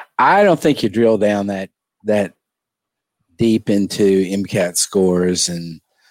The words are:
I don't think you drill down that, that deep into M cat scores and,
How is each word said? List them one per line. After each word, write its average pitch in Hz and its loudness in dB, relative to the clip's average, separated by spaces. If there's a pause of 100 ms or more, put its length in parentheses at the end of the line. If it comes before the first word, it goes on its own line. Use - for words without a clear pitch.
(180)
I 175 4
don't 180 4
think 147 0
you 113 -2
drill 113 2
down 104 0
that, 95 -8 (320)
that 104 -2 (1000)
deep 113 0
into 98 0
M 98 -4
cat 90 -4
scores 90 0
and, 85 -10 (300)